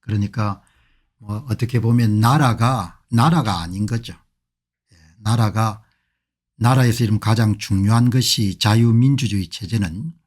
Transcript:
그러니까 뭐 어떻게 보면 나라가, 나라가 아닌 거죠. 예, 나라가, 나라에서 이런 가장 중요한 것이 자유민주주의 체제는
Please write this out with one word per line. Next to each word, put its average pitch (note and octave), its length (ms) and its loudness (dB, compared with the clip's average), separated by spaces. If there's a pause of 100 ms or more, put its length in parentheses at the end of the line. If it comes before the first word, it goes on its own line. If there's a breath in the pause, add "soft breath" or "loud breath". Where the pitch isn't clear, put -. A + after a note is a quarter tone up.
그러니까 G#2 600 -4 (560)
뭐 G#2+ 320 -12
어떻게 A2+ 300 -2
보면 A2+ 400 2
나라가, A#2 880 0
나라가 A#2 520 2
아닌 F#2 260 -6
거죠. A#2 260 -6 (800 soft breath)
예, - 20 -20 (220 soft breath)
나라가, A2 640 -2 (760)
나라에서 A#2+ 480 2
이런 G#2+ 140 0
가장 G#2+ 380 0
중요한 A2+ 540 2
것이 A#2 480 -2
자유민주주의 A2+ 880 2
체제는 G2+ 640 -6 (140)